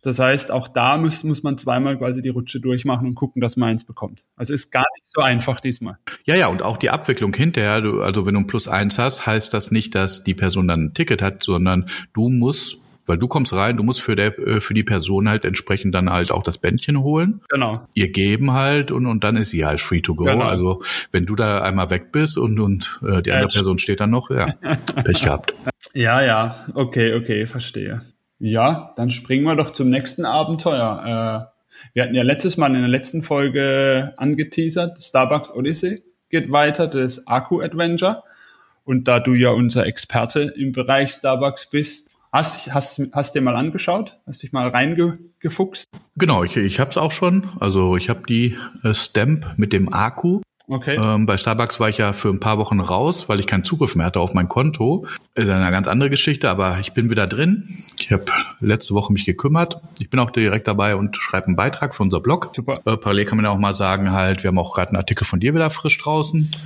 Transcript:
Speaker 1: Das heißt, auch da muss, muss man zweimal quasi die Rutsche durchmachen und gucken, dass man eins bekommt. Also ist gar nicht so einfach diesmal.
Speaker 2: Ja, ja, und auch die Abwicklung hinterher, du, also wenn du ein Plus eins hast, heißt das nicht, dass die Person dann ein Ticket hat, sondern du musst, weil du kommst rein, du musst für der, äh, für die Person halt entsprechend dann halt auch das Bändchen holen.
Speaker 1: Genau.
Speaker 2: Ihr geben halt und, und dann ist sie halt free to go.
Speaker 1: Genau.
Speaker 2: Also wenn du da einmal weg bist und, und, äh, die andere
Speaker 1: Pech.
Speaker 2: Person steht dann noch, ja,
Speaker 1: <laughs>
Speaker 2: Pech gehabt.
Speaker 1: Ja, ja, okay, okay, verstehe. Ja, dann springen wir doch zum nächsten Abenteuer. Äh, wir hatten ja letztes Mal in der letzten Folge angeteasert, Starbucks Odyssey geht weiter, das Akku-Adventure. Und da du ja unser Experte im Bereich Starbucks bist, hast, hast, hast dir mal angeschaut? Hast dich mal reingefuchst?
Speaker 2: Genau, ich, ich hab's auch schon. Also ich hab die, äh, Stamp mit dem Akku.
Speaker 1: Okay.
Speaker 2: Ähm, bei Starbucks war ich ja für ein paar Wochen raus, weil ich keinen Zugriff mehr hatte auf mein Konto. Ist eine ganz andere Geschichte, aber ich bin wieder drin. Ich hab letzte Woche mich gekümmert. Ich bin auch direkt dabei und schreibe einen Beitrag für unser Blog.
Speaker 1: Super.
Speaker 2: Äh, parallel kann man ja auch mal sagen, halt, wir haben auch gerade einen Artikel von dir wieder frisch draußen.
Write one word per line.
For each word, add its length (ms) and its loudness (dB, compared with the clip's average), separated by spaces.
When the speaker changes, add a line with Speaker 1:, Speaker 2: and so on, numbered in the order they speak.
Speaker 1:
Das 160 -2
heißt, 340 2
auch 160 -2
da 300 2
muss, 260 0
muss 180 -2
man 140 -2
zweimal 400 -2
quasi 260 -4
die 60 -2
Rutsche 320 -6
durchmachen 460 0
und 80 -2
gucken, 260 -4
dass 160 0
man 140 2
eins 140 -2
bekommt. 420 -14
Also 160 -8
ist 180 -4
gar 140 2
nicht 120 -20
so 140 0
einfach 380 0
diesmal. 360 -6
Speaker 2:
Ja, 120 2
ja, 100 4
und 160 0
auch 140 -2
die 140 0
Abwicklung 440 0
hinterher, 460 2
du, 220 0
also 240 0
wenn 80 2
du 60 4
ein 60 0
Plus 220 -4
eins 300 0
hast, 280 0
heißt 280 0
das 160 -2
nicht, 240 -2
dass 280 0
die 120 0
Person 340 0
dann 160 2
ein 100 -6
Ticket 260 0
hat, 220 -2
sondern 460 0
du 160 0
musst, 500 0
weil 120 0
du 80 0
kommst 280 0
rein, 220 2
du 60 0
musst 180 0
für 140 0
der, 240 0
äh, 220 0
für 140 -6
die 100 2
Person 440 0
halt 160 0
entsprechend 520 -2
dann 140 2
halt 200 0
auch 140 -2
das 140 -4
Bändchen 440 0
holen. 460 0
Speaker 1:
Genau. 340 -2
Speaker 2:
Ihr 200 2
geben 400 2
halt 400 2
und, 120 0
und 200 0
dann 120 4
ist 140 0
sie 160 0
halt 140 0
free 200 0
to 140 -2
go. 120 0
Speaker 1:
Genau. 180 2
Speaker 2:
Also 360 0
wenn 160 0
du 80 -4
da 280 0
einmal 280 0
weg 220 -4
bist 260 2
und, 220 2
und, 420 -2
äh, 180 2
die 120 0
andere 160 2
Speaker 1:
Pech. 80 0
Speaker 2:
Person 220 2
steht 200 -2
dann 120 2
noch, 200 0
ja, 240 0
Speaker 1:
<laughs> 280 -4
Speaker 2:
Pech 180 2
gehabt. 320 -2
Speaker 1:
Ja, 300 2
ja, 520 0
okay, 400 2
okay, 320 -2
verstehe. 560 -8
Ja, 540 0
dann 160 -2
springen 360 -2
wir 100 2
doch 160 0
zum 180 2
nächsten 340 -2
Abenteuer. 1300 -2
Äh, 440 -20
wir 100 2
hatten 100 -4
ja 80 2
letztes 340 0
Mal 160 2
in 100 2
der 60 2
letzten 340 -2
Folge 920 0
angeteasert, 880 -2
Starbucks 540 0
Odyssey 460 -2
geht 220 -2
weiter, 340 4
das 400 -2
Akku-Adventure. 960 0
Und 240 0
da 100 6
du 160 2
ja 160 6
unser 360 2
Experte 720 -2
im 140 -2
Bereich 400 2
Starbucks 600 -2
bist, 440 -4
hast, 420 0
hast, 380 0
hast 240 -2
dir 80 2
mal 140 2
angeschaut? 680 -4
Hast 200 -12
dich 80 -12
mal 160 0
reingefuchst? 1160 -2
Speaker 2:
Genau, 280 0
ich, 120 -4
ich 220 0
hab's 180 -2
auch 140 0
schon. 380 0
Also 380 2
ich 120 -2
hab 200 -4
die, 280 0
äh, 100 2
Stamp 640 0
mit 160 2
dem 200 2
Akku. 500 0
Speaker 1:
Okay. 320 -2
Speaker 2:
Ähm, 220 2
bei 140 2
Starbucks 420 -2
war 80 2
ich 80 -2
ja 160 2
für 160 -2
ein 120 0
paar 180 2
Wochen 220 2
raus, 460 0
weil 140 0
ich 60 -2
keinen 180 0
Zugriff 320 0
mehr 80 2
hatte 160 0
auf 140 0
mein 160 2
Konto. 560 0
Ist 140 0
eine 220 2
ganz 180 0
andere 220 2
Geschichte, 400 0
aber 280 0
ich 140 -6
bin 160 0
wieder 180 2
drin. 580 -2
Ich 140 0
hab 180 0
letzte 320 0
Woche 180 0
mich 140 2
gekümmert. 560 0
Ich 120 -8
bin 100 2
auch 80 0
direkt 400 0
dabei 260 2
und 220 -2
schreibe 300 -2
einen 100 2
Beitrag 380 -2
für 80 -2
unser 180 2
Blog. 340 0
Speaker 1:
Super. 300 -6
Speaker 2:
Äh, 140 0
parallel 260 0
kann 140 -2
man 80 2
ja 40 2
auch 80 0
mal 160 0
sagen, 380 0
halt, 300 2
wir 60 0
haben 100 2
auch 160 -4
gerade 140 0
einen 100 0
Artikel 260 -2
von 160 0
dir 140 2
wieder 160 2
frisch 260 -2
draußen. 540 0